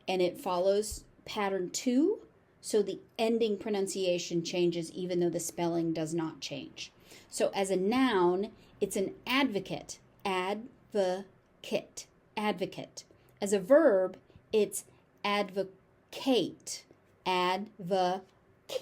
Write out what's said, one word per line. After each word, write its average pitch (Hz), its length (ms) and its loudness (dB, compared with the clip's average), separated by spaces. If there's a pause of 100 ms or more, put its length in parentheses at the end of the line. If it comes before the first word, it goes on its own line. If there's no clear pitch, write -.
and 185 140 0
it 175 180 0
follows 196 640 0 (220)
pattern 190 440 -2
two, 285 500 2 (420)
so - 200 2
the 190 180 -4 (180)
ending 226 400 2
pronunciation 190 840 -2
changes 170 480 0
even 180 280 -4
though 175 100 2
the 170 100 -2
spelling 170 540 -2
does 160 200 -4
not 160 280 -4
change. - 500 -12 (380)
So - 240 0
as 196 160 0
a 196 60 2
noun, 196 760 2 (300)
it's 190 140 -2
an 196 180 -2 (140)
advocate, 220 720 -2 (260)
advocate, 196 1800 -4 (280)
advocate. 202 680 -6 (380)
As 202 120 -2
a 208 60 4
verb, 196 580 6 (340)
it's 208 320 0 (400)
advocate, - 1600 -2 (400)
advocate, 185 960 0 (600)